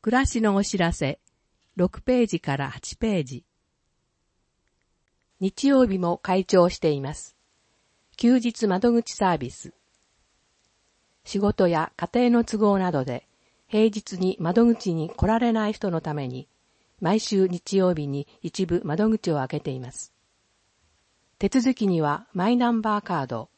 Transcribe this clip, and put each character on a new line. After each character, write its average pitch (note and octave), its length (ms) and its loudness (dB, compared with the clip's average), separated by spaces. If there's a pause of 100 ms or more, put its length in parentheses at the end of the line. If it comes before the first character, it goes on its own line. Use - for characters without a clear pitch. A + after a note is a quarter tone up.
暮 A3+ 140 0
ら C4+ 80 2
し A#3 160 -2
の G#3 140 2
お G3 80 2
知 G3+ 160 -4
ら E3+ 140 2
せ。 C#3 260 -4 (560)
六 F3+ 260 -2
ペ B3+ 220 2
ー A3+ 60 2
ジ E3 100 -4
か C#3 180 -4
ら C#3 140 -6
八 - 240 -14
ペ G#3+ 240 -2
ー D3+ 60 -2
ジ。 B2+ 200 -14 (2000)
日 F#3+ 260 -2
曜 C4 220 6
日 F#3+ 100 -2
も F3 200 -2
開 F#3 260 -2
庁 F3+ 240 4
し - 100 -6
て E3 120 0
い C#3+ 100 -2
ま C#3 120 -8
す。 - 240 -18 (800)
休 B3 220 4
日 A3+ 300 -2
窓 G3 240 2
口 A#3 220 -2
サ F#3+ 160 0
ー E3 80 0
ビ B2+ 120 -8
ス。 - 240 -20 (1500)
仕 - 160 -4
事 G3+ 260 2
や E3 300 0
家 B3 320 0
庭 - 20 4
の A#3 140 4
都 A3+ 140 -6
合 G3+ 200 2
な F3+ 140 0
ど C3+ 120 0
で、 B2+ 220 -8 (400)
平 A3 200 2
日 G#3+ 260 -4
に F#3 260 -2
窓 F3+ 260 2
口 A3 300 2
に D#3+ 160 -4
来 - 160 -2
ら A3 140 2
れ A#3+ 120 0
な A3 160 0
い A3 40 -4
人 G3+ 180 -6
の E3 100 -2
た D3+ 140 -8
め C#3 140 -6
に、 C3 200 -12 (520)
毎 G3 180 2
週 F#3+ 300 2
日 F3+ 300 -2
曜 F3+ 160 4
日 D3+ 120 -6
に C#3+ 220 -6 (140)
一 F#3 220 -4
部 E3+ 200 -2
窓 E3+ 260 0
口 G#3 220 -2
を D3+ 60 0
開 C3 100 -4
け D3+ 120 -6
て D3 120 -8
い C3 80 -10
ま B2 100 -12
す。 - 240 -18 (1300)
手 G3 80 0
続 B3+ 260 2
き G#3+ 140 -2
に E3+ 120 2
は D3+ 320 -2
マ F#3 180 0
イ B3 60 4
ナ A#3+ 140 2
ン A3+ 100 0
バ G#3 220 -2
ー - 20 -20
カ E3 180 -4
ー C3 40 -6
ド A#2+ 320 -8